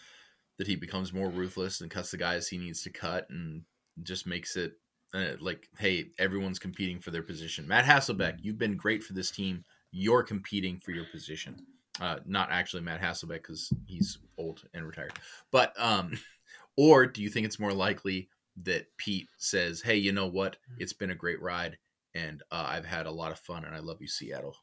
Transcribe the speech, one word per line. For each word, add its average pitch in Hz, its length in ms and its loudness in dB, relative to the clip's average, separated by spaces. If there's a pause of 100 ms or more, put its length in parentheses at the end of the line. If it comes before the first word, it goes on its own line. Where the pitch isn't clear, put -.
(580)
that 98 100 -4
he 98 80 2
becomes 92 380 -4
more 95 160 0
ruthless 92 500 -2
and 85 100 -10
cuts - 220 -6
the 92 60 -6
guys 87 320 -2
he 92 80 -4
needs 87 260 -6
to 92 60 -8
cut 87 400 -4
and 80 340 -8 (400)
just 92 240 -6
makes 87 300 -4
it, 85 160 -2 (400)
uh, 92 260 -2
like, 85 300 -6 (100)
"Hey, 92 400 2
everyone's 95 400 0
competing 90 400 -4
for 87 120 -8
their 82 120 -4
position. 80 420 -8
Matt 113 200 6
Hasselbeck, 110 560 6
you've 107 180 -4
been 107 160 2
great 107 280 0
for - 100 -10
this 92 180 -2
team. 95 320 -4 (260)
You're 110 340 4
competing 95 580 -2
for 95 100 -10
your 85 140 -6
position." - 600 -12 (340)
Uh, 87 280 -2
not 95 240 0
actually 90 320 -2
Matt 85 180 -4
Hasselbeck 82 400 -4
'cause - 320 -6 (140)
he's 95 320 -2 (180)
old 82 240 -8 (100)
and 82 140 -10
retired. - 280 -10 (380)
But, 127 300 6
um, 101 300 4
<laughs> - 680 -10
or 139 300 12
do 110 160 -6
you 104 80 -2
think 110 160 0
it's 104 100 -6
more 104 160 0
likely 95 560 0 (280)
that 90 400 -2
Pete 98 300 -4 (120)
says, 87 420 0
"Hey, 117 140 4
you 98 160 4
know 98 160 0
what? 95 300 0 (200)
It's 90 160 -6
been 98 160 -4
a 92 60 -4
great 82 260 -4
ride, 87 380 -4 (340)
and, 78 380 -6
uh, 85 160 -2
I've 82 180 -4
had 82 220 -4
a 80 40 -4
lot 80 200 -4
of 80 80 -10
fun, 85 260 -8
and 78 80 -10
I 78 60 -8
love 80 200 -8
you, 73 80 -12
Seattle. - 560 -6